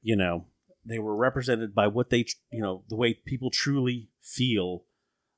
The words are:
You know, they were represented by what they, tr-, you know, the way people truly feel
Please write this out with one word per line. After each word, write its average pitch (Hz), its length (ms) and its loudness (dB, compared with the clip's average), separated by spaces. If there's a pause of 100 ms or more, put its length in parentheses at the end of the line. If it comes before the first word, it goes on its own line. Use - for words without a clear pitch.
You 110 120 2
know, 87 300 0 (400)
they 113 140 -6
were 107 160 -4
represented 120 580 0
by 104 140 4
what 117 240 0
they, 120 120 4
tr-, - 140 -6 (140)
you 110 100 -6
know, 95 280 -4
the 110 60 -4
way 120 180 2
people 127 360 -6
truly 123 600 -2 (120)
feel 98 640 0 (540)